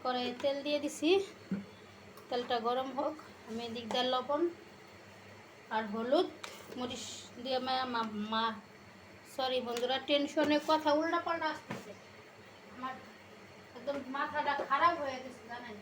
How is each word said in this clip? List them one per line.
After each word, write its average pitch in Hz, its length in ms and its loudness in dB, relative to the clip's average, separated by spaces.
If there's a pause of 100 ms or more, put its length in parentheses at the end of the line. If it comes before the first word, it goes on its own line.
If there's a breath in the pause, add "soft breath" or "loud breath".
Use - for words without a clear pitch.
কড়াইয়ে 247 380 0
তেল 277 240 2
দিয়ে 294 180 2
দিছি, 302 260 2 (1200)
তেলটা 247 280 0 (100)
গরম 262 300 0
হোক। 294 180 0 (320)
আমি 226 200 -6
এদিক 233 260 -6
দিয়ে 247 200 2
লবণ 269 280 2 (1300)
আর 220 80 4 (100)
হলুদ 247 360 4 (480)
মরিচ 247 280 -4 (380)
দিয়ে 254 220 0
মা-, 262 280 0
মা-, 226 200 0 (180)
মা-, 220 260 2 (760)
সরি 254 320 2
বন্ধুরা, 247 300 0 (100)
টেনশনে 294 500 4 (120)
কথা 311 200 6 (100)
উল্টাপাল্টা 330 540 2
আসতেছে, - 380 -8 (840)
আমার 254 180 -6 (840)
একদম 277 200 -2 (180)
মাথাটা 294 380 2 (160)
খারাপ 311 240 8 (100)
হয়ে 262 200 -2
গেছে - 180 -12 (100)
জানেন। 233 300 -10